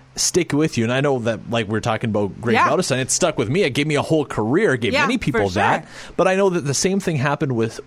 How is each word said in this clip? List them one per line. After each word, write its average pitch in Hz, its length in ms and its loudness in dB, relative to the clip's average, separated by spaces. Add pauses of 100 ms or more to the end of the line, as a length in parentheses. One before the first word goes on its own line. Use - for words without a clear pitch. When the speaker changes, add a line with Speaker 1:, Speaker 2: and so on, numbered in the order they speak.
(180)
Speaker 1:
stick - 340 0
with 151 260 2
you. 117 60 2
And 113 80 0
I 131 80 2
know 139 200 2
that, 113 300 -4
like, 117 200 0
we're 110 100 0
talking 110 300 -2
about 104 320 -2
Greg 113 140 2
Speaker 2:
Yeah. 330 140 4
Speaker 1:
Bautestein, 156 300 0
it 131 100 -4
stuck - 280 0
with 117 120 -2
me. 180 140 0
It 156 60 0
gave 139 180 0
me 151 80 0
a 151 60 2
whole 156 240 0
career. 139 480 2
It 123 80 -2
gave 117 100 0
Speaker 2:
Yeah, 285 120 2
Speaker 1:
many 254 140 0
people 220 300 0
Speaker 2:
for 180 80 -4
Speaker 1:
that. 123 280 2 (220)
Speaker 2:
sure. - 120 -18
Speaker 1:
But 170 100 4
I 185 80 4
know 196 140 4
that 175 160 0
the 135 80 -2
same 190 260 0
thing 180 160 -2
happened 143 400 0
with, 113 320 -2